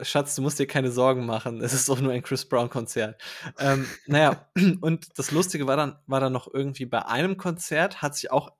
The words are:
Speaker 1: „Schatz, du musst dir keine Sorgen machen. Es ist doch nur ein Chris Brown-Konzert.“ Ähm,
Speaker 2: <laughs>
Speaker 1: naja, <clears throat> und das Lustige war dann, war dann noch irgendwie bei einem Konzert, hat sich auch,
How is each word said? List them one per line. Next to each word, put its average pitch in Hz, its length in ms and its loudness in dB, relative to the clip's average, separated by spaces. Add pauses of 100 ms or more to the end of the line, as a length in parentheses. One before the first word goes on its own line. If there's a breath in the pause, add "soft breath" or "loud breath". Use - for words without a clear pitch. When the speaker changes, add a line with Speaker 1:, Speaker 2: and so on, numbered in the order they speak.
Speaker 1:
„Schatz, 143 320 -2
du 135 80 -2
musst 143 160 0
dir 139 80 2
keine 135 240 0
Sorgen 127 340 4
machen. 113 380 -4
Es 123 100 -2
ist 131 160 0
doch 131 120 2
nur 131 120 2
ein 123 100 -2
Chris - 240 -4
Brown-Konzert.“ 120 760 -2 (380 loud breath)
Ähm, 139 280 2 (100)
Speaker 2:
<laughs> - 100 -20
Speaker 1:
naja, 143 480 4
<clears throat> 180 280 4
und 160 360 -2
das 139 120 -4
Lustige 175 360 0
war 135 100 2
dann, 143 300 -2
war 135 140 0
dann 131 120 2
noch 127 200 -6
irgendwie 135 320 -4
bei 120 220 -2
einem 180 320 0
Konzert, 175 640 -2
hat 143 120 -2
sich - 160 -8
auch, 139 300 0